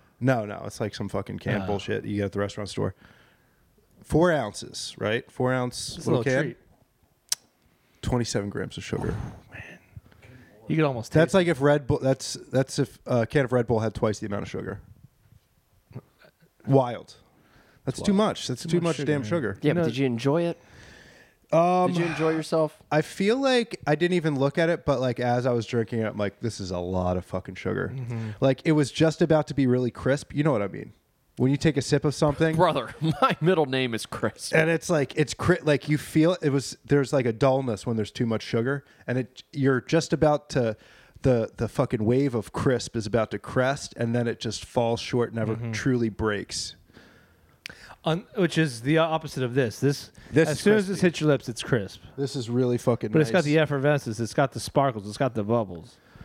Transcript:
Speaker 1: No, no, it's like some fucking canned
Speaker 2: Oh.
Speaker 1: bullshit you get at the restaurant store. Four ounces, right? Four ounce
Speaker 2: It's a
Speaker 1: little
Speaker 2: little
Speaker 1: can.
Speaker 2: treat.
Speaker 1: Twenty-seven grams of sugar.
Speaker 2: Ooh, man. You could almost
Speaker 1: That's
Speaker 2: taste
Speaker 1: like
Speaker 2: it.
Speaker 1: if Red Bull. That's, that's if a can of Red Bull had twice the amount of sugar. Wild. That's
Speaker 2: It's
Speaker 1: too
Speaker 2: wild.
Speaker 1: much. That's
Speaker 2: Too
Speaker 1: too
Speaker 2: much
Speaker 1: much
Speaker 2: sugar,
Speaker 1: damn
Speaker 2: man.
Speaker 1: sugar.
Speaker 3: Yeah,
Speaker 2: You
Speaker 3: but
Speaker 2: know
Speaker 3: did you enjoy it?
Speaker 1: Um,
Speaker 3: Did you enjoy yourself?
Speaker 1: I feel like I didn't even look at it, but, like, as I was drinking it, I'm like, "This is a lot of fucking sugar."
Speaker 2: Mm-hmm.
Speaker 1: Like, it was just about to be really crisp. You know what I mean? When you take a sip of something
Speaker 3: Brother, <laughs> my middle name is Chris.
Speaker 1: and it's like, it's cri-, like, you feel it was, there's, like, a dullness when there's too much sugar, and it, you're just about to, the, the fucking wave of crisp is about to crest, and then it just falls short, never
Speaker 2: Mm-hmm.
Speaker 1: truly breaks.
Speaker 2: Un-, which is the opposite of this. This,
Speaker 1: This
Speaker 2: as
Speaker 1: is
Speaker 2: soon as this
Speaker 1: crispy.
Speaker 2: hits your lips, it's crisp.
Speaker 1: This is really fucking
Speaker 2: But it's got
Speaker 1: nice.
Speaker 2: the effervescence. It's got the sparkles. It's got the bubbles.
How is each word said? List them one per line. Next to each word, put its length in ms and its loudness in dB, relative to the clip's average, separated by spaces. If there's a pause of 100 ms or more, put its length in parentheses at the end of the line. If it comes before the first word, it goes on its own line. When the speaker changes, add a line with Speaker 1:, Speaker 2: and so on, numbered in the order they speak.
(200)
Speaker 1:
No, 240 2
no, 220 -8
it's 140 -10
like 140 -4
some 140 -8
fucking 320 -6
canned 240 -2
Speaker 2:
Oh. 20 -6
Speaker 1:
bullshit 380 -4
you 140 -4
get 80 0
at 60 -6
the 60 -4
restaurant 320 -4
store. 240 -4 (1080)
Four 280 2
ounces, 680 -6
right? 320 -2
Four 220 -2
ounce 440 -4
Speaker 2:
It's 100 -12
a 40 0
Speaker 1:
little 100 4
Speaker 2:
little 120 0
Speaker 1:
can. 120 2
Speaker 2:
treat. 120 -8 (1500)
Speaker 1:
Twenty-seven 480 -2
grams 260 -8
of 80 -12
sugar. 260 -4
Speaker 2:
Ooh, 420 -10
man. 260 -16 (880)
You 80 -2
could 80 4
almost 280 -4
Speaker 1:
That's 180 6
Speaker 2:
taste 40 2
Speaker 1:
like 140 4
Speaker 2:
it. 20 4
Speaker 1:
if 100 -2
Red 280 4
Bull. 120 0
That's, 340 0 (180)
that's 260 0
if 280 -2
a 200 2
can 180 2
of 80 -6
Red 140 2
Bull 140 2
had 140 -2
twice 260 -2
the 60 -8
amount 180 -6
of 60 -10
sugar. 300 -8 (1900)
Wild. 480 2 (680)
That's 140 -6
Speaker 2:
It's 80 -8
Speaker 1:
too 60 4
Speaker 2:
wild. 160 4
Speaker 1:
much. 200 -6
That's 140 -8
Speaker 2:
Too 60 -10
Speaker 1:
too 80 0
Speaker 2:
much 80 0
Speaker 1:
much 120 0
Speaker 2:
sugar, 160 -2
Speaker 1:
damn 100 0
Speaker 2:
man. 60 -8
Speaker 1:
sugar. 340 -2
Speaker 3:
Yeah, 60 2
Speaker 2:
You 60 4
Speaker 3:
but 60 0
Speaker 2:
know 60 2
Speaker 3:
did 100 -2
you 100 2
enjoy 360 0
it? 160 -2 (920)
Speaker 1:
Um, 420 4
Speaker 3:
Did 80 0
you 40 2
enjoy 260 0
yourself? 480 0 (140)
Speaker 1:
I 80 4
feel 380 0
like 480 0
I 80 2
didn't 220 2
even 220 0
look 200 0
at 100 4
it, 160 -2
but, 160 0
like, 180 0
as 280 0
I 60 2
was 120 0
drinking 360 -2
it, 40 0
I'm 140 -4
like, 220 -2
"This 200 -6
is 100 -8
a 80 -4
lot 380 0
of 80 -6
fucking 300 -8
sugar." 400 -4
Speaker 2:
Mm-hmm. 360 -8 (100)
Speaker 1:
Like, 260 2
it 60 4
was 200 2
just 300 2
about 240 4
to 80 -10
be 120 2
really 240 2
crisp. 440 -2
You 100 2
know 80 2
what 80 2
I 80 -2
mean? 240 -14 (460)
When 120 4
you 60 2
take 220 2
a 40 2
sip 220 2
of 100 0
something 400 2
Speaker 3:
Brother, 420 2
<laughs> 40 -18 (220)
my 180 2
middle 240 2
name 300 -2
is 100 -6
Chris. 480 -6
Speaker 1:
and 160 4
it's 220 -2
like, 260 0
it's 160 0
cri-, 300 2
like, 260 2
you 80 2
feel 460 2
it 80 0
was, 340 -2
there's, 300 2
like, 100 2
a 80 2
dullness 540 0
when 100 0
there's 140 -2
too 160 -2
much 160 -2
sugar, 420 -2 (220)
and 100 -2
it, 260 -6 (100)
you're 280 2
just 320 0
about 380 2
to, 260 0 (460)
the, 340 4
the 120 -2
fucking 360 -2
wave 300 2
of 180 -6
crisp 420 0
is 120 -4
about 240 0
to 80 -4
crest, 580 -2
and 180 -2
then 140 0
it 100 -4
just 280 -8
falls 340 0
short, 320 -2
never 220 -2
Speaker 2:
Mm-hmm. 180 -6
Speaker 1:
truly 380 0
breaks. 640 -4 (1300)
Speaker 2:
Un-, 300 0
which 240 0
is 240 0
the 160 2
opposite 460 0
of 100 -2
this. 240 2
This, 320 0 (220)
Speaker 1:
This 160 6
Speaker 2:
as 80 0
Speaker 1:
is 80 -6
Speaker 2:
soon 100 6
as 140 2
this 100 -4
Speaker 1:
crispy. 80 4
Speaker 2:
hits 140 0
your 100 2
lips, 180 0
it's 140 -8
crisp. 380 -2 (160)
Speaker 1:
This 180 -4
is 160 -6
really 280 2
fucking 320 0
Speaker 2:
But 100 4
it's 100 2
got 80 2
Speaker 1:
nice. 60 2
Speaker 2:
the 160 2
effervescence. 580 0
It's 160 -4
got 180 2
the 80 -8
sparkles. 460 0
It's 120 -10
got 160 0
the 100 -2
bubbles. 540 -4 (260)